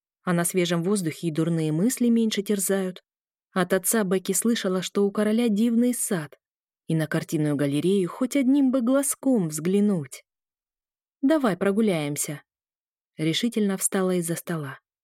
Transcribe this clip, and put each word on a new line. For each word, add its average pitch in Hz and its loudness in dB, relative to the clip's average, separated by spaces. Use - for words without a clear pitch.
А 180 -2
на 170 2
свежем 175 0
воздухе 170 -2
и 160 -2
дурные 160 0
мысли 240 0
меньше 226 2
терзают. 196 -2
От 180 0
отца 196 0
Бекки 185 -2
слышала, 190 0
что 202 -2
у 196 0
короля 214 0
дивный 233 2
сад, 165 -4
и 165 0
на 156 2
картинную 151 -2
галерею 156 0
хоть 262 -4
одним 269 4
бы 262 0
глазком 254 0
взглянуть. 175 0
"Давай 269 2
прогуляемся", — 170 0
решительно 196 0
встала 185 0
из-за 170 -2
стола. 147 -8